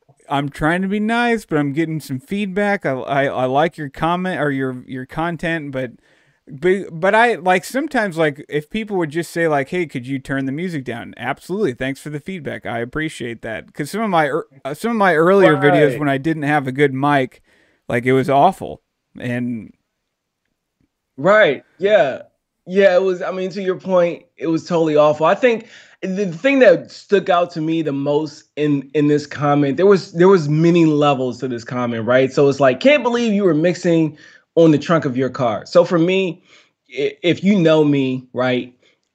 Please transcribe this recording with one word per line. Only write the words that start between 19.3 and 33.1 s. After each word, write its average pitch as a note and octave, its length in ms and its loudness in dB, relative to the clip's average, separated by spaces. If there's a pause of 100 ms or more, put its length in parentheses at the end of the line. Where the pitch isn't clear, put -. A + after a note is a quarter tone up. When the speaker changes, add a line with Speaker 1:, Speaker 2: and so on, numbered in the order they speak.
Speaker 2:
Right. F3+ 460 2 (140)
Yeah. E3+ 460 0 (420)
Yeah, F#3 300 4
it F3+ 60 4
was, F#3 200 -2
I D#3 100 -6
mean, F#3 200 -6
to G3+ 120 -10
your F3+ 160 -4
point, F3 460 0 (120)
it C3 100 -6
was D#3+ 200 -2
totally E3 280 0
awful. D3+ 300 4
I E3+ 80 2
think A3+ 340 0 (340)
the F#3+ 300 -4
thing C4+ 280 0
that F#3 320 4
stuck - 360 -2
out F3 240 2
to E3 100 -6
me D#3+ 200 -2
the E3 100 -4
most C#3+ 520 -4 (120)
in, C#3+ 380 -2
in D3 140 2
this D3 180 2
comment, C#3+ 520 0
there F3+ 100 4
was, G3 260 2
there E3+ 140 4
was F#3 200 4
many E3 380 4
levels C#3+ 540 0
to C3+ 80 -6
this A#2+ 160 -6
comment, A#2+ 420 -4
right? C3 260 4
So C#3+ 160 4
it's C#3 120 0
like, C3 200 4
"Can't C#4+ 220 4
believe A#3+ 320 0